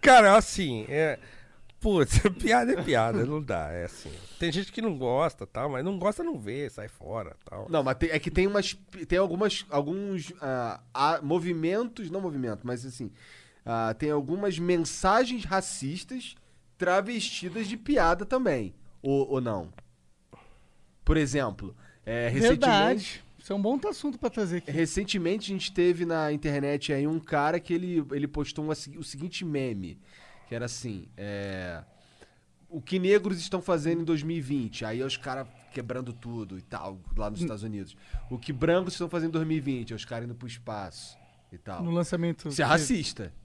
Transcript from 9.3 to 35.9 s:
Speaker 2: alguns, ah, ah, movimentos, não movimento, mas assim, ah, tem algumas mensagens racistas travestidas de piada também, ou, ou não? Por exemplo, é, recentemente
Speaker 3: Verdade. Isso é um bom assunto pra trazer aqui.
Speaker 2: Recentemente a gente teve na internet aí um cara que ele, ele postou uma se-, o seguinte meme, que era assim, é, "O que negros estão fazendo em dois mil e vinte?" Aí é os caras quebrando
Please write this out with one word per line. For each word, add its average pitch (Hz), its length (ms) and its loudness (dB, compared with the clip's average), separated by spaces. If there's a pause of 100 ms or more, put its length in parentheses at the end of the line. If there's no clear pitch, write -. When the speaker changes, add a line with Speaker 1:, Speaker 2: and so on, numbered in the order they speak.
Speaker 2:
alguns, 185 600 -2 (100)
ah, 123 380 -4 (120)
ah, 143 300 4
movimentos, 175 880 0
não 190 100 -4
movimento, 131 460 -4
mas 123 180 -6
assim, 120 260 -10 (540)
ah, 113 320 0
tem 151 140 -2
algumas 160 480 0
mensagens 190 840 2
racistas 185 920 -4 (420)
travestidas 190 920 -2
de 233 80 -6
piada 196 500 4
também, 160 480 0 (260)
ou, 135 300 2
ou 131 100 2
não? 98 320 -4 (1300)
Por 156 120 6
exemplo, 127 580 -2 (300)
é, 117 240 -2
recentemente 226 320 4
Speaker 3:
Verdade. 220 640 4 (140)
Isso - 140 -8
é 196 40 -2
um 202 40 -2
bom 233 260 2
assunto 294 320 -4
pra 247 120 -2
trazer 185 280 -2
aqui. 165 120 -8
Speaker 2:
Recentemente 185 840 0
a - 20 -2
gente 185 160 -4
teve 175 360 2
na 160 260 0
internet 147 600 0
aí 139 120 2
um 160 140 0
cara 156 400 0
que 170 140 -4
ele, 165 280 0 (100)
ele 143 140 -2
postou 147 380 -6
uma 156 100 -2
se-, 143 220 -12
o 165 80 -12
seguinte 175 400 -8
meme, 127 560 -4 (480)
que 123 60 -8
era 117 100 -6
assim, 117 500 -8
é, 95 680 -8 (880)
"O 160 100 -10
que 185 180 -4
negros 190 400 4
estão 180 220 -4
fazendo 170 400 0
em 165 40 -2
dois 160 180 0
mil 165 160 -4
e - 20 -4
vinte?" 127 420 -4
Aí 117 200 -4
é - 20 -2
os 139 140 -4
caras 131 280 -8 (280)
quebrando 120 400 -6